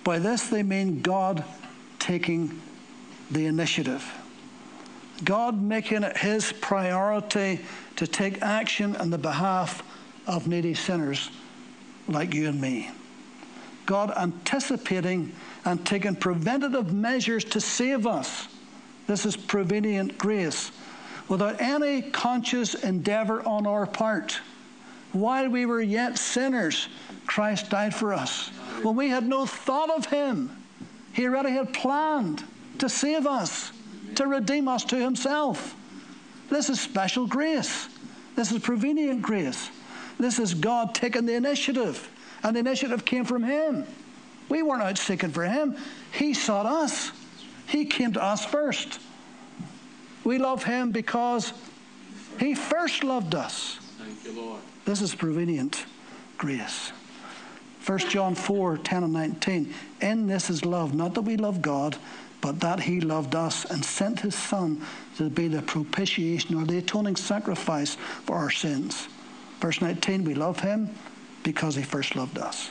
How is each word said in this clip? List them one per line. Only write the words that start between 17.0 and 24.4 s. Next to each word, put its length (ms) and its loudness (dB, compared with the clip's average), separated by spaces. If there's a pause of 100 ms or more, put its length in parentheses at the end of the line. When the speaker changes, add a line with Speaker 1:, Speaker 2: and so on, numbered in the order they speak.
Speaker 1:
to 140 0
save 480 2
us. 400 -2 (600)
This 180 2
is 100 2
prevenient 840 2
grace. 540 0 (560)
Without 340 2
any 400 4
conscious 720 2
endeavour 720 2
on 220 2
our 180 4
part. 540 0 (720)